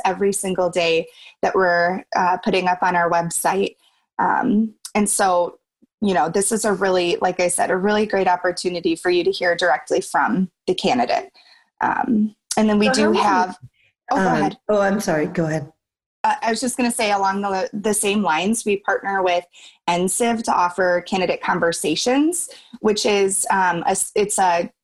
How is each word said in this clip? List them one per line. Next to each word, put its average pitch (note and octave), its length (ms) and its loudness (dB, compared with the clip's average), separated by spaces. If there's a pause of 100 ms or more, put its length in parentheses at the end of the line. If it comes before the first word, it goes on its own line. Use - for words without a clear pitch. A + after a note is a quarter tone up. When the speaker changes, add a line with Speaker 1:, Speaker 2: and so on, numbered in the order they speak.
Speaker 1:
every G3 260 0
single F#3 380 -2
day E3 400 0 (320)
that F3+ 120 0
we're, F3 520 2 (100)
uh, F3+ 220 2
putting F#3 320 0
up F3+ 120 0
on F3+ 140 2
our E3+ 160 2
website. E3+ 640 -2 (440)
Um, G#3 540 0 (220)
and G#3 140 0
so, F3+ 500 0 (400)
you G3 140 0
know, E3 160 2
this G3 240 0
is G#3+ 100 -2
a G#3+ 80 0
really, F#3 480 0
like F3+ 220 -2
I F3+ 80 2
said, - 220 -2
a F#3 40 0
really G#3 300 0
great F#3+ 240 0
opportunity F3 640 -2
for F3+ 140 -4
you F3 160 2
to F#3+ 60 2
hear - 220 0
directly E3+ 460 0
from E3 500 0 (160)
the F3+ 80 2
candidate. - 600 -2 (480)
Um, - 520 0 (220)
and A3 140 2
then G#3 100 2
we G#3 60 4
Speaker 2:
So G#3 80 2
Speaker 1:
do G#3+ 80 0
Speaker 2:
how G#3+ 80 4
many - 140 2
Speaker 1:
have, F#3+ 360 0 (520)
oh, F3+ 40 0
go F#3+ 60 2
Speaker 2:
um, F#3+ 60 4
Speaker 1:
ahead. D3+ 300 0 (120)
Speaker 2:
oh, G#3 100 4
I'm G3 220 2
sorry, D#3 240 0
go F3 200 -2
ahead. D3+ 240 -4 (540)
Speaker 1:
Uh, A3 180 2
I A3 80 -2
was A3+ 120 -2
just B3 160 -4
gonna A#3+ 140 0
say A3 200 -2
along G3 300 0
the, F#3+ 320 -2
the G#3+ 200 -2
same G#3 280 0
lines, F3+ 440 0
we G3+ 120 0
partner G3 460 -2
with F3 220 0 (420)
N F3 200 0
civ A#3 360 -2
to - 100 -2
offer F3+ 540 2
candidate F#3 340 -2
conversations, F#3 1080 0 (320)
which G#3+ 240 0
is, G3 460 2
um, F3+ 320 0
a - 80 2
s-, - 240 -2
it's G#3 220 0
a F3 340 0 (120)